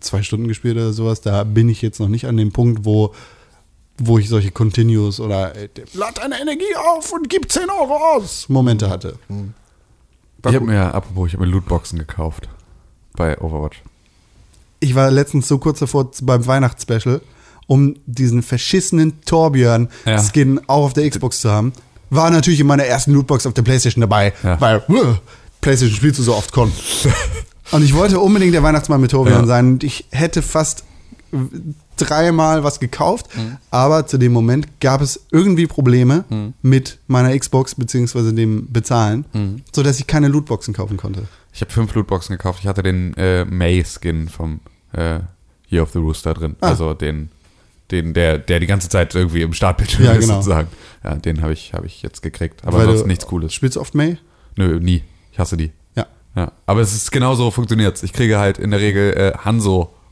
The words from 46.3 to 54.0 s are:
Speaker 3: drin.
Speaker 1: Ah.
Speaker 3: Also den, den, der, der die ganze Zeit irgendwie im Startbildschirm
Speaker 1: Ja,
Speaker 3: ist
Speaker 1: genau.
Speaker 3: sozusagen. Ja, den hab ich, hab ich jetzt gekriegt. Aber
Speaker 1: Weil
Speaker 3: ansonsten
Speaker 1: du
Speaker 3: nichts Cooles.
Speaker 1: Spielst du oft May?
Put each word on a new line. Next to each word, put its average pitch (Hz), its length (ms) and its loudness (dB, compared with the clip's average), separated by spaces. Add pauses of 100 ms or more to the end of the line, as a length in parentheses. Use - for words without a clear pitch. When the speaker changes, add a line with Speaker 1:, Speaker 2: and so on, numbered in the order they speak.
Speaker 3:
drin. 78 260 -8
Speaker 1:
Ah. - 100 -2
Speaker 3:
Also 80 240 -2
den, 76 360 -6 (600)
den, 82 220 -4
der, 80 260 2
der 87 200 0
die 82 80 -2
ganze 90 220 -2
Zeit 87 260 0
irgendwie 85 260 0
im 82 120 -2
Startbildschirm - 520 2
Speaker 1:
Ja, 120 80 8
Speaker 3:
ist 110 80 6
Speaker 1:
genau. 110 140 2
Speaker 3:
sozusagen. 90 320 0 (360)
Ja, 76 120 -6
den 78 260 -4
hab 78 100 -2
ich, - 220 -10
hab 87 120 -10
ich - 160 -18
jetzt - 200 -14
gekriegt. - 420 -8
Aber 87 140 -4
Speaker 1:
Weil 110 40 6
Speaker 3:
ansonsten 110 260 4
Speaker 1:
du 92 40 2
Speaker 3:
nichts 90 140 -4
Cooles. 80 280 -6
Speaker 1:
Spielst 131 240 -4
du - 40 -6
oft - 140 -8
May? 156 220 0 (400)